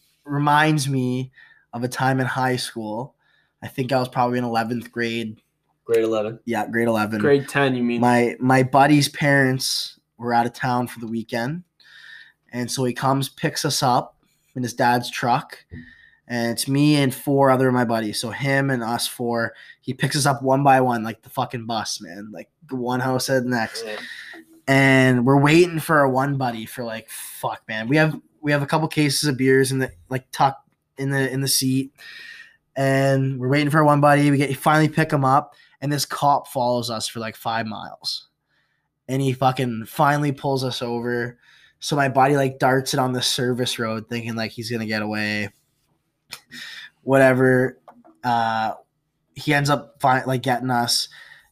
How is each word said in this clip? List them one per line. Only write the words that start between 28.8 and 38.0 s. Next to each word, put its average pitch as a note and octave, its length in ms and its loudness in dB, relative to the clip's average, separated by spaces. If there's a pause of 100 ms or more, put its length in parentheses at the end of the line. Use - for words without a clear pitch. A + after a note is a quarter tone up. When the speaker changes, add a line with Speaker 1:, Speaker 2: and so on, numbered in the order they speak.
Speaker 1:
cases D3 380 0
of C3+ 120 -2
beers C3 340 4
in C3+ 60 -2
the, B2+ 120 -4 (200)
like, B2+ 200 -6
tucked - 380 0 (300)
in C3+ 100 -2
the, C3+ 240 0
in C3 80 -4
the C3+ 80 -2
seat. C3+ 460 -2 (840)
And C3+ 640 0
we're B2+ 80 -4
waiting C#3+ 220 2
for D#3 80 2
our D#3 60 6
one D3 180 4
buddy. C#3+ 280 6
We C#3 60 4
get, C#3 220 0
finally D#3 320 4
pick D#3 200 0
him C#3+ 140 0
up. C3+ 300 2 (260)
And C#3 100 -4
this D3 140 -2
cop - 440 0
follows A#2+ 420 -2
us A2 180 -6
for, - 120 -12
like, A2 160 -10
five A2+ 300 -4
miles. - 600 -12 (800)